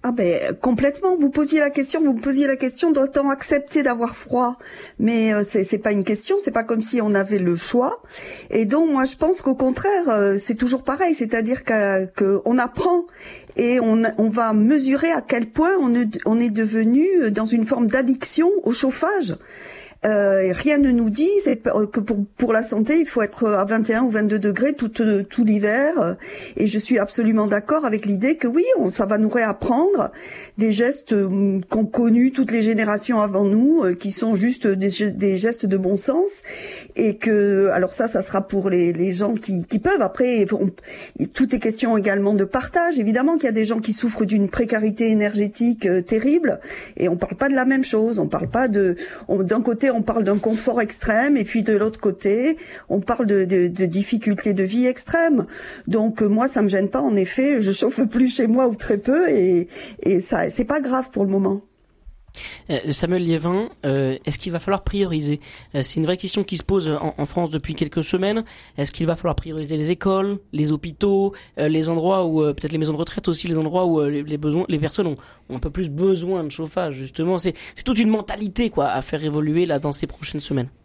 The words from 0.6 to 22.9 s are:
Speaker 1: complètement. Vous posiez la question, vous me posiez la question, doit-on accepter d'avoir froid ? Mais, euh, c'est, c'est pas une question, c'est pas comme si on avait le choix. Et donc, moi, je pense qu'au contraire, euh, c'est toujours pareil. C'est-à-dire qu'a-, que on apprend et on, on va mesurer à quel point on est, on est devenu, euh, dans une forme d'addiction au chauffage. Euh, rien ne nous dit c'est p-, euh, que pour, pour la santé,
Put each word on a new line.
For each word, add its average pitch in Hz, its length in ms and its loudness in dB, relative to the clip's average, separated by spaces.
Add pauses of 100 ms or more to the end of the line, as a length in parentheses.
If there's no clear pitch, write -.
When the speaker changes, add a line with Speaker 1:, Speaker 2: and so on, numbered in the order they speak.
Speaker 1:
complètement. 285 560 2
Vous 285 140 2
posiez 302 300 2
la 285 100 2
question, 285 320 -2
vous 277 120 4
me 226 60 -4
posiez 277 280 0
la 269 80 0
question, 269 340 0
doit-on 277 400 2
accepter 285 540 0
d'avoir 240 320 -2
froid ? 247 400 -2 (420)
Mais, 220 340 2
euh, 208 140 0
c'est, 202 160 0
c'est 202 160 -2
pas 214 140 0
une 202 100 0
question, 220 400 -2
c'est 285 80 -2
pas 226 140 -2
comme 220 180 -2
si 233 180 -2
on 208 140 0
avait 196 240 0
le 175 160 2
choix. 247 480 -2 (480)
Et 226 140 2
donc, 302 260 2
moi, 262 140 2
je 262 100 -4
pense 349 280 0
qu'au 269 120 2
contraire, 302 540 0
euh, 202 320 2
c'est 214 160 -4
toujours 247 260 -2
pareil. 320 320 0
C'est-à-dire 233 480 -2
qu'a-, 196 440 0
que 196 400 0
on 247 120 2
apprend 349 460 0 (520)
et 240 220 2
on, 226 240 4 (160)
on 220 100 2
va 220 260 0
mesurer 269 580 2
à 294 80 0
quel 240 280 -2
point 339 320 2
on 240 140 2
est, 240 320 0
on 226 140 2
est 240 100 0
devenu, 220 560 2 (140)
euh, 226 100 2
dans 214 160 -2
une 226 180 2
forme 240 220 0
d'addiction 262 640 2 (140)
au 226 80 2
chauffage. 269 640 -2 (680)
Euh, 196 460 4
rien 294 280 0
ne 277 120 4
nous 233 200 2
dit 294 200 0 (140)
c'est 254 100 4
p-, 226 180 -2
euh, 214 140 2
que 214 140 -2
pour, 202 260 -2 (100)
pour 226 160 0
la 220 120 2
santé, 220 340 2